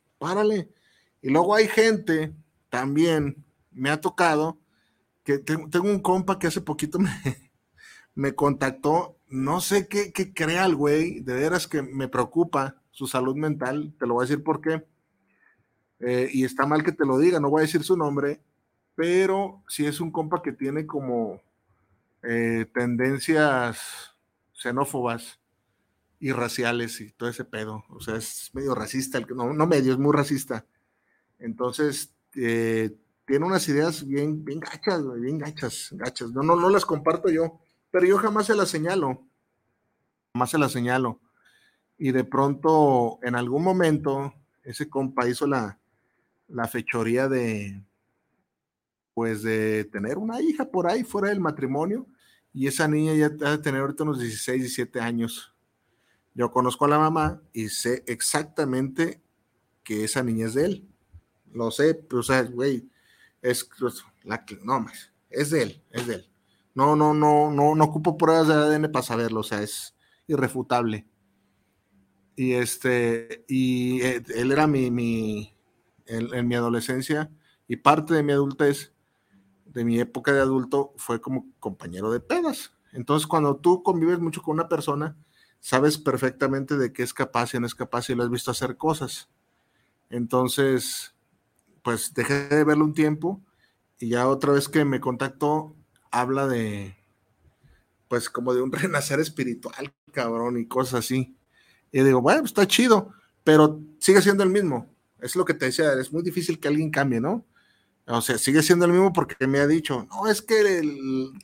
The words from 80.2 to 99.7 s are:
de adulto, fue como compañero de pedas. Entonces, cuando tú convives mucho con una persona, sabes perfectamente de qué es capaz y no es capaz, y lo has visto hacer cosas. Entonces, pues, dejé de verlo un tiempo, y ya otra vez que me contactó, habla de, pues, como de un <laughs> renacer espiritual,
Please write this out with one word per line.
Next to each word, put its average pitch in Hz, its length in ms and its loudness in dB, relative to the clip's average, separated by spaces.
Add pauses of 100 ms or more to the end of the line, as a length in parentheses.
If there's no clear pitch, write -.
de 139 80 4
adulto, 135 560 0
fue 117 240 -4
como 131 260 -6 (120)
compañero 95 540 -8
de 120 80 -2
pedas. - 520 -4 (200)
Entonces, 147 340 0
cuando 147 300 2
tú 180 260 2
convives 175 380 2
mucho 165 220 -4
con 156 120 -4
una 165 140 -2
persona, 151 480 -4 (440)
sabes 147 380 2
perfectamente 135 800 -2
de 127 160 0
qué - 100 -6
es 123 100 -6
capaz 120 420 -2
y 127 40 -2
no 120 80 -4
es 117 80 -8
capaz, 120 340 -6
y 131 60 -2
lo 120 80 -2
has 120 80 -2
visto 120 220 -4
hacer 127 240 -4
cosas. 151 520 -4 (800)
Entonces, 127 1080 0 (680)
pues, 117 320 -4
dejé 143 340 -2
de 151 160 4
verlo 151 200 4
un 151 100 -2
tiempo, 156 460 0 (580)
y 117 120 -6
ya 123 180 2
otra 135 240 2
vez 139 160 2
que 151 160 2
me 135 160 -2
contactó, 147 760 -2 (380)
habla 131 340 0
de, 107 500 -4 (1080)
pues, 120 240 -4
como 127 240 -2
de 123 80 2
un 131 100 -4
<laughs> - 0 -
renacer 143 460 -2
espiritual, 143 720 -6 (200)